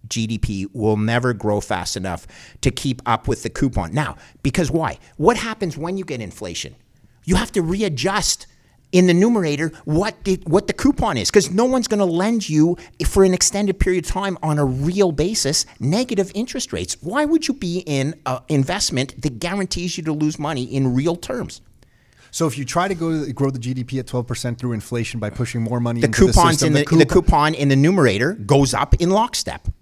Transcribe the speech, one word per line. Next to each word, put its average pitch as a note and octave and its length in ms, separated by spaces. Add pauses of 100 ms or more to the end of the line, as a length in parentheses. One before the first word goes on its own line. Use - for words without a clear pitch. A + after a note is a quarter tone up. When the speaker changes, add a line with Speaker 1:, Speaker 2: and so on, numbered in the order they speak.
Speaker 1:
G A2+ 180
D A2 120
P G2 340
will G#2+ 240
never A#2+ 360
grow G#2+ 280
fast F2+ 360
enough F#2 300 (340)
to B2+ 100
keep B2 360
up A2+ 220
with A2+ 140
the A2 80
coupon. G2 440
Now, D3 220 (260)
because D3 280
why? D#3 280 (180)
What G#3+ 200
happens G#3+ 400
when E3+ 200
you F#3+ 80
get C3+ 160
inflation? F2 540 (500)
You F3+ 120
have A3+ 160
to F#3+ 100
readjust F#3 840 (460)
in F3+ 160
the F3 60
numerator E3+ 580 (120)
what F#3 300 (100)
the, F#3 220
what G3 220
the - 40
coupon A3+ 440
is, G#2 140
'cause G3 200
no G#3 140
one's B3+ 240
gonna G#3 180
lend F#3+ 420
you D#3 280 (280)
for F#3+ 200
an F#3 100
extended G3 460
period F3+ 260
of - 40
time F#3+ 340
on D3+ 160
a C#3+ 40
real E3 460
basis D#3 560 (140)
negative G3 540
interest A#3+ 380
rates. F2 280
Why G3+ 240
would D#4+ 240
you C4+ 60
be F3+ 260
in C#3+ 340 (120)
a B2+ 220
investment C#3 720
that A#2+ 180
guarantees F3+ 580
you D#3+ 60
to D#3 80
lose D3+ 260
money D3 240
in C3 320
real D#3+ 220
terms? - 440 (680)
Speaker 2:
So E3 160
if B2 100
you C#3+ 80
try F3+ 220
to G3 80
go, D#3+ 380
grow C3+ 180
the C3 80
G B2 160
D B2+ 80
P C3 160
at B2 80
twelve B2 220
percent A#2+ 300
through B2 140
inflation A2+ 460
by G#2 120
pushing A#2+ 320
more A#2+ 180
money A#2+ 200
Speaker 1:
The A#2 60
Speaker 2:
into A2+ 200
the A2+ 60
Speaker 1:
coupons E3+ 180 (100)
Speaker 2:
system, F3 80
Speaker 1:
in D3+ 60
Speaker 2:
the D3 140
Speaker 1:
the, E3 100
the D#3+ 80
Speaker 2:
coupo- F3+ 200
Speaker 1:
coupon D#3 280
in C#3 140
the C3+ 80
numerator C#3 580
goes C3+ 380
up A#2 280
in F3 100
lockstep. - 560 (160)